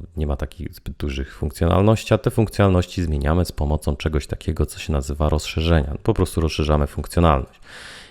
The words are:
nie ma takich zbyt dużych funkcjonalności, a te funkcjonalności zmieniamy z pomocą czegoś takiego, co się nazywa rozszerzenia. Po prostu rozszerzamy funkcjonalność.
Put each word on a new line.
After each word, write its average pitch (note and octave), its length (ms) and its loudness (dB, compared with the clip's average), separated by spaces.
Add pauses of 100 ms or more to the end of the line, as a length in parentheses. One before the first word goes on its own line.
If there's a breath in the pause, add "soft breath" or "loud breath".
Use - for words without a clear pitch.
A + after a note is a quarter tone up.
(160)
nie D#2 100 -2
ma C#2+ 100 -2
takich - 380 -10
zbyt - 220 -12
dużych C2+ 380 -6
funkcjonalności, F#2 800 2
a G#2 40 4
te - 120 -2
funkcjonalności G2 720 2
zmieniamy D#2 420 0
z - 80 -8
pomocą D2 440 -2
czegoś D2+ 300 -2
takiego, D#2 400 -2
co - 120 -8
się - 140 -6
nazywa C#2+ 360 0
rozszerzenia. D2+ 720 0
Po A2+ 120 2
prostu F2+ 260 0
rozszerzamy D2+ 460 2
funkcjonalność. D2+ 760 0 (500 loud breath)